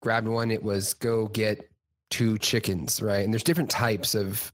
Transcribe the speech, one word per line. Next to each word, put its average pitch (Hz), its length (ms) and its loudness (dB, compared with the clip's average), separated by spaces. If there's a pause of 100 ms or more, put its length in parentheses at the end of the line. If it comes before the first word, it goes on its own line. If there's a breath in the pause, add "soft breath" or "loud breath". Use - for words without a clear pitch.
grabbed 113 260 0
one. 113 240 0
It 110 100 -2
was 101 320 0
go 113 340 0
get 107 440 -2 (380)
two 113 280 2
chickens, 98 640 0
right? 101 220 0
And 104 100 0
there's 110 100 0
different 165 260 2
types 110 460 0
of, 101 380 -4